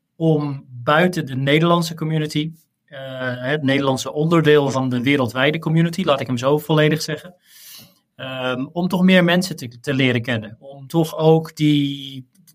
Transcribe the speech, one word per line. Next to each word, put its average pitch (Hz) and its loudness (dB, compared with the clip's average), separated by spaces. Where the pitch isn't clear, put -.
om 147 0
buiten 151 0
de 131 -8
Nederlandse 165 2
community, 156 -4
eh, 143 -20
het 139 -2
Nederlandse 135 0
onderdeel 151 4
van 131 -2
de 123 -2
wereldwijde 135 0
community, 165 0
laat 139 0
ik 131 -8
hem 127 -2
zo 139 2
volledig 156 2
zeggen, - -10
ehm, 131 -6
om 175 -2
toch 175 -2
meer 185 6
mensen 175 0
te, - -14
te 143 -4
leren 127 2
kennen. 113 -6
Om 139 -20
toch 160 -2
ook 160 2
die, 139 -2